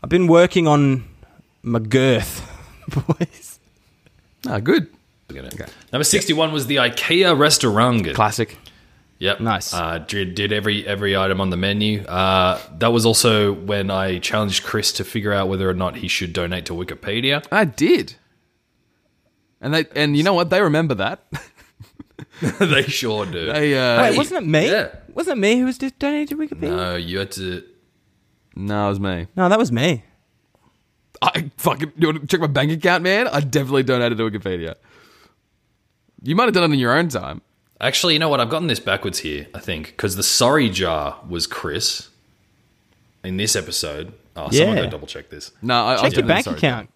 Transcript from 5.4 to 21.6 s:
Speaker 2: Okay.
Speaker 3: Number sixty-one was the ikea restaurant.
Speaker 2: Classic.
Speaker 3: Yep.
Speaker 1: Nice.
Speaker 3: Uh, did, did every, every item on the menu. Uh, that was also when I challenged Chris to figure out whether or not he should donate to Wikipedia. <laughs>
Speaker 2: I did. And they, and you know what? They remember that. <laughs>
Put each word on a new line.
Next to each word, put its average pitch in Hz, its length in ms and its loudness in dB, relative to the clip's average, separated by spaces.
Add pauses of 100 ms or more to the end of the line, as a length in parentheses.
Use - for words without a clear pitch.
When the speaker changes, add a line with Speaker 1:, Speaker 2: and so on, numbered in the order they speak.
Speaker 2:
Okay. - 120 -12 (280)
Speaker 3:
Number 139 100 0
sixty-one 156 480 2
was 139 160 -4
the 139 100 2
ikea 160 600 4
restaurant. 117 760 4
Speaker 2:
Classic. 107 420 0 (640)
Speaker 3:
Yep. 98 220 -2
Speaker 1:
Nice. 110 320 -2
Speaker 3:
Uh, 82 260 -4
did, 92 340 -6
did 101 200 -2
every, 104 340 -2
every 101 300 0
item 95 240 0
on 95 80 0
the 90 80 -2
menu. 101 480 0
Uh, 92 520 2 (200)
that 117 160 2
was 113 120 4
also 110 460 4
when 98 400 -4
I 95 280 -2
challenged 104 440 -2
Chris - 300 -2
to - 100 -6
figure 104 300 -4
out 98 160 0
whether 95 200 0
or 92 40 0
not 90 240 -4
he 90 100 -8
should 87 240 -4
donate 87 360 -4
to 87 60 -8
Wikipedia. 110 760 -4
<laughs> - 40 -8
Speaker 2:
I 202 140 2
did. - 500 0 (1400)
And 143 140 -4
they, 160 200 2
and 147 220 2
you 151 80 4
know 196 100 4
what? 175 160 2
They 185 120 4
remember 156 340 2
that. 104 360 -4
<laughs> - 120 -12 (1160)